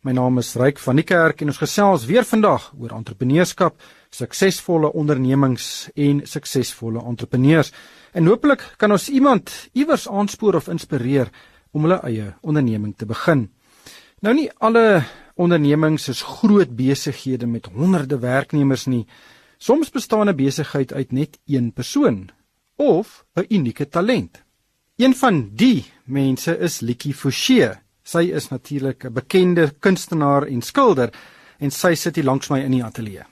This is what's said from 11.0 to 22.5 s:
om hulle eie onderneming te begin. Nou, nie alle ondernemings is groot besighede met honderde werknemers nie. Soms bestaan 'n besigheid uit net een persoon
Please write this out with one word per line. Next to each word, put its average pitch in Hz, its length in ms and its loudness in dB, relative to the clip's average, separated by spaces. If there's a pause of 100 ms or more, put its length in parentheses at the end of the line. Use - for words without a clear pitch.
om 151 160 -2
hulle 180 220 2
eie 107 320 -8
onderneming 113 560 -2
te 113 120 -10
begin. 131 360 0 (800)
Nou, 214 120 2
nie 302 140 -2 (100)
alle 220 440 4 (360)
ondernemings 156 720 2
is 117 160 -8
groot 202 480 2
besighede 131 720 -2
met 117 240 -6
honderde 143 480 0
werknemers 135 720 0
nie. 117 140 -2 (520)
Soms 294 340 0
bestaan 214 380 0
'n 190 60 0
besigheid 139 580 -2
uit 139 180 -6
net 139 360 -4
een 123 240 0
persoon 123 580 -2 (460)